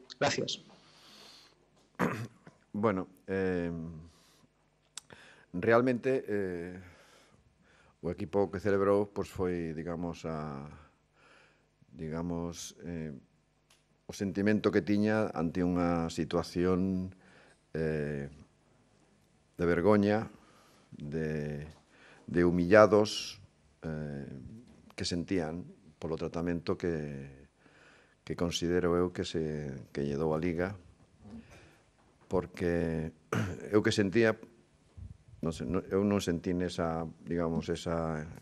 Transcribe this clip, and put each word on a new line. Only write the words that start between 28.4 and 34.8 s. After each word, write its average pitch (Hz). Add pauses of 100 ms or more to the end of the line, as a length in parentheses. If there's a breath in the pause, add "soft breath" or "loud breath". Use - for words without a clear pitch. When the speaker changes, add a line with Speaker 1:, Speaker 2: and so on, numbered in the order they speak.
Speaker 2:
eu 87
que 95
se, 76 (200)
que 71
lle 71
dou 78
a 78
Liga, 87 (1500 loud breath)
porque 85 (200)
<clears throat> 104
eu 107
que 110
sentía, 110 (1080)